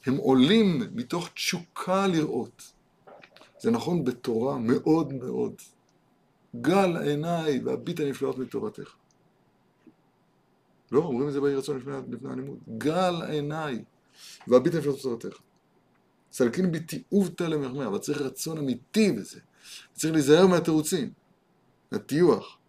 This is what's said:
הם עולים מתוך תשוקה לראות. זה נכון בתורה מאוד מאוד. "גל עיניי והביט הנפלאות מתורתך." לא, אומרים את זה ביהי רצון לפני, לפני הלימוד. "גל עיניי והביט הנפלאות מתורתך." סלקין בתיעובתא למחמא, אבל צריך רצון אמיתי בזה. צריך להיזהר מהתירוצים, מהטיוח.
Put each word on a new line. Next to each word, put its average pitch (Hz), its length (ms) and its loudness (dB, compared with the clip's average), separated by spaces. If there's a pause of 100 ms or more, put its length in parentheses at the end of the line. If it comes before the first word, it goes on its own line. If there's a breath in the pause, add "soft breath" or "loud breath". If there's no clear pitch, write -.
הם 131 100 0
עולים 151 640 4 (120)
מתוך 147 340 -6
תשוקה - 760 -4
לראות. 151 680 -2 (880 loud breath)
זה 113 100 0
נכון 156 340 0
בתורה 123 540 -2
מאוד 139 540 2
מאוד. 123 420 -4 (1040)
"גל 175 360 2
עיניי 151 680 -2
והביט 131 360 -4
הנפלאות 135 380 -4
מתורתך." 110 560 -8 (2000)
לא, 131 80 4
אומרים 143 280 -2
את 143 40 -6
זה 139 80 -2
ביהי 139 140 0
רצון 135 220 -4
לפני, 131 160 -10 (180)
לפני 131 200 -12
הלימוד. 131 280 -10 (200)
"גל 165 500 0
עיניי 147 560 -6 (640 loud breath)
והביט 127 260 6
הנפלאות 139 240 -2
מתורתך." 113 400 -8 (960)
סלקין 156 400 0
בתיעובתא 180 720 -2
למחמא, 143 420 -4
אבל 101 120 -4
צריך 143 220 -4
רצון 143 380 -6
אמיתי 151 540 0
בזה. - 280 -8 (520 loud breath)
צריך 156 200 -4
להיזהר 156 340 8
מהתירוצים, 165 680 2 (800)
מהטיוח. 135 680 2 (100)